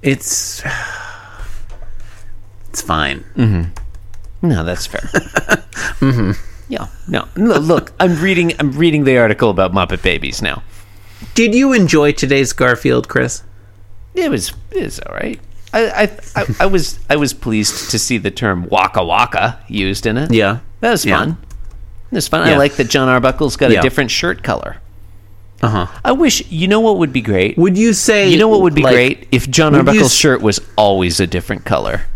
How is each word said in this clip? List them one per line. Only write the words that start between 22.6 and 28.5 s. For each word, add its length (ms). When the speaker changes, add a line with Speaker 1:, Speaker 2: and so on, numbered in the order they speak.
Speaker 2:
that 140
John 180
Arbuckle's 480
got 160
Speaker 1:
Yeah. 80
Speaker 2:
a 20
different 300
shirt 320
color. 340
Speaker 1:
Uh-huh. 240
Speaker 2:
I 80
wish, 400
you 160
know 140
what 160
would 160
be 80
great? 360
Speaker 1:
Would 200
you 160
say, 360
Speaker 2:
You 80
know 120
what 120